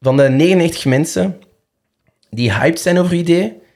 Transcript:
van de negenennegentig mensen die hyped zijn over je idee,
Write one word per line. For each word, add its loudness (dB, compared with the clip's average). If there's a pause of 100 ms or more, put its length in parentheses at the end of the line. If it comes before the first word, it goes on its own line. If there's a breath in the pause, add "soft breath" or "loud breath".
van 0
de 4
negenennegentig 2
mensen -2 (920)
die -2
hyped -2
zijn 0
over 0
je -2
idee, 0 (240 soft breath)